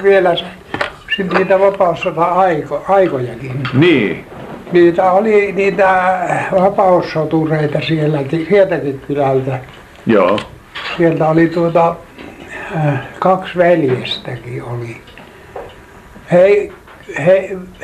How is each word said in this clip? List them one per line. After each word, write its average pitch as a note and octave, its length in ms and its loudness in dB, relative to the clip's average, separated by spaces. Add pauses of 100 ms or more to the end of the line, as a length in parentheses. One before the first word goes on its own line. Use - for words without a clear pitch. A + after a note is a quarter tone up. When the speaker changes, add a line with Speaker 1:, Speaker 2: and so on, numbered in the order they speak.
Speaker 1:
vielä F#3+ 320 4
se, - 100 -6 (720)
sit F3+ 180 -4
niitä F#3+ 260 2
vapaussota-aiko-, F3 1200 0 (100)
aikojakin. C3 720 0 (100)
Speaker 2:
Niin. B2+ 520 2 (460)
Speaker 1:
Niitä F3 400 4
oli G3+ 400 2
niitä F#3 680 2 (320)
vapaussotureita D#3+ 1400 0
sielläkin, D3+ 600 -2
sieltäkin E3+ 580 0
kylältä. C3+ 520 -2 (460)
Speaker 2:
Joo. G2+ 340 2 (580)
Speaker 1:
Sieltä D#3+ 300 0
oli D#3+ 200 4
tuota, E3+ 480 0 (800)
äh, D3 240 -2 (200)
kaksi F#3 380 0
veljestäkin C3 1040 -2
oli. A#2+ 340 -10 (1300)
Hei-, F#3+ 400 4 (540)
He-, F#3 320 2 (260)